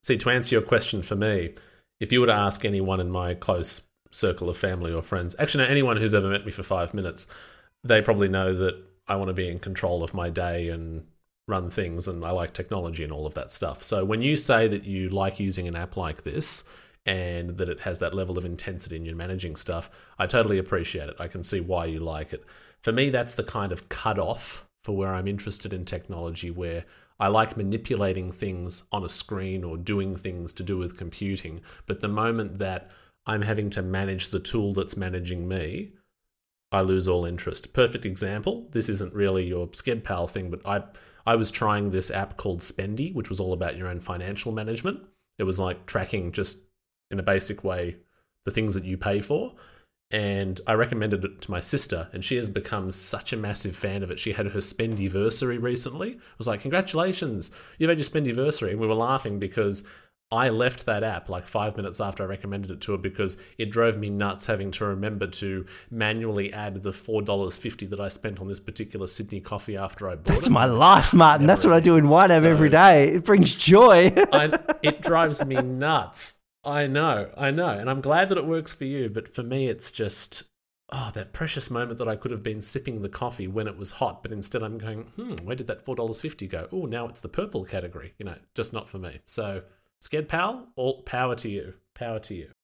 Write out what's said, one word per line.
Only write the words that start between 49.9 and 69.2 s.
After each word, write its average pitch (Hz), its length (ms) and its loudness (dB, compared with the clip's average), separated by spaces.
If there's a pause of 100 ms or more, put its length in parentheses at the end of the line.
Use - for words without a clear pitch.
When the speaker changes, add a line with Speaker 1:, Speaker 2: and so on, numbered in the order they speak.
Speaker 1:
And 98 560 -2
I 113 60 2
recommended 107 520 0
it - 180 -8
to - 100 -12
my 90 80 -4
sister, - 520 -6
and 95 120 -10
she 131 120 -2
has 117 120 -4
become 98 420 -6
such - 420 -6
a 120 40 -6
massive 104 400 -6
fan 98 260 -4
of 90 80 -6
it. 85 80 -8
She 107 140 -4
had 101 140 -4
her 98 140 -4
Spendiversary 113 1040 -2
recently. 123 480 -4
It - 280 -20
was 117 100 -4
like, 104 140 -4
"Congratulations, 165 880 -2 (260)
you've 160 120 2
had 165 80 4
your 147 60 -2
Spendiversary." 131 680 0
And 110 80 -2
we 110 80 0
were 110 60 2
laughing 113 440 0
because 101 460 -2 (480)
I 123 160 2
left 123 380 -2
that 107 180 0
app, 98 240 -6
like, 90 180 -8
five 104 300 -4
minutes 98 240 -8
after 101 220 -4
I 95 40 -4
recommended 98 460 -8
it - 100 -12
to 107 100 -4
her 95 60 -2
because 95 380 -4 (220)
it 107 120 -4
drove 113 260 4
me 104 140 -6
nuts 101 360 -2
having 98 260 -4
to 107 120 -6
remember 101 440 -4
to 95 380 -6 (240)
manually 107 640 -2
add 101 320 -8
the 95 80 -4
four 107 300 -4
dollars 98 360 -2
fifty - 280 -8
that 98 140 -8
I 98 80 -4
spent 101 320 -8
on 95 60 -10
this 98 140 -8
particular 101 480 -8
Sydney 104 320 -8